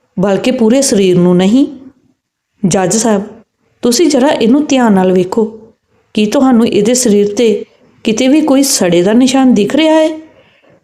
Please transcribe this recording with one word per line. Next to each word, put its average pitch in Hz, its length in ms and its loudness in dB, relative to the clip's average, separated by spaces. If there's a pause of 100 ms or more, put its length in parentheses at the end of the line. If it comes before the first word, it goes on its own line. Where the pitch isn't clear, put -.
(200)
ਬਲਕਿ 196 300 -2
ਪੂਰੇ 254 320 0
ਸਰੀਰ 196 360 0
ਨੂੰ 180 180 2
ਨਹੀਂ?" 208 300 2 (1000)
"ਜੱਜ 185 300 -2
ਸਾਹਿਬ, 220 260 -2 (600)
ਤੁਸੀਂ 247 240 0
ਜ਼ਰਾ 277 220 0
ਇਹਨੂੰ 294 380 0
ਧਿਆਨ 247 260 0
ਨਾਲ 185 200 0
ਵੇਖੋ, 185 600 -4 (420)
ਕੀ 214 120 0
ਤੁਹਾਨੂੰ 247 420 0
ਇਹਦੇ 220 260 0
ਸਰੀਰ 208 320 0
'ਤੇ 214 380 -2 (400)
ਕਿਤੇ 226 240 0
ਵੀ 302 120 2
ਕੋਈ 277 220 2
ਸੜੇ 175 400 0
ਦਾ 208 100 0
ਨਿਸ਼ਾਨ 254 420 2
ਦਿਖ 202 220 -2
ਰਿਹਾ 311 180 2
ਹੈ? 311 320 -2 (580)